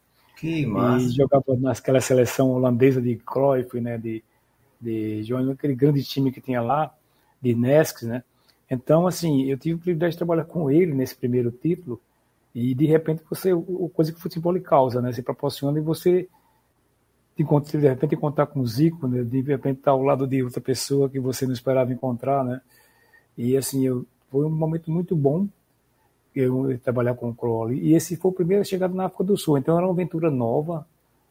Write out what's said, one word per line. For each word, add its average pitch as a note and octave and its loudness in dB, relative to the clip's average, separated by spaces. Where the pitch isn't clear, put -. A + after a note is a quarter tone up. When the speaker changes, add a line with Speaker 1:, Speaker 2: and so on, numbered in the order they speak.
Speaker 1:
Que D#3+ -4
massa. B2 2
Speaker 2:
E B2 -2
jogava C3+ 2
naquela C3 0
seleção B2+ 2
holandesa B2+ 4
de A#2+ 0
Cruyff, B2+ 0
né, A#2 -4
de, A2 -8
de A2 -4
João, B2+ -2
aquele C#3 -2
grande C#3 4
time C3+ -2
que B2+ -14
tinha B2 -2
lá, D3 -2
de B2 0
Nesques, B2 2
né? A#2+ -6
Então, D3 2
assim, D#3 0
eu C3+ -2
tive E3 -4
o E3 -6
privilégio E3 -2
de E3 -10
trabalhar E3+ -2
com D#3+ -2
ele D#3+ 4
nesse C3 -4
primeiro B2 0
título, D#3+ -6
e B2 -2
de C#3 2
repente D#3 2
você, F#3 -2
o, E3+ 2
o F3 -4
coisa D#3+ 0
que - -16
o - -20
futebol E3+ -4
lhe F3+ -2
causa, C3 2
né? B2 -2
Se B2 -6
proporciona C#3 -4
e D#3 -2
você F3+ 0
de E3 0
encont-, C#3+ 0
de D3 4
repente C3 2
encontrar D3 0
com C#3+ -6
o B2+ 0
Zico, C#3+ 0
né? B2 0
De B2+ -2
repente C3+ -2
estar - 2
ao C3+ 2
lado C3+ 2
de C3 0
outra B2 -6
pessoa C#3 0
que C3+ -6
você C3 -4
não C3 -2
esperava B2+ 0
encontrar, C3 -2
né? B2+ -6
E B2 0
assim, C3+ 0
eu, B2+ -2
foi C#3 0
um D#3 -2
momento D#3+ -2
muito E3+ -2
bom D3+ 2
eu, C3 0
eu B2+ -4
trabalhar B2 -2
com A#2+ -8
o A2+ -6
Crowley, A#2 -4
e D#3+ 4
esse E3 0
foi F#3 0
o F#3 -8
primeiro F#3+ 0
chegado F#3 -4
na F#3 -2
África F#3 -4
do G3 2
Sul, D3 2
então D#3+ 2
era F3 2
uma F#3+ 0
aventura E3 -2
nova, D3 -2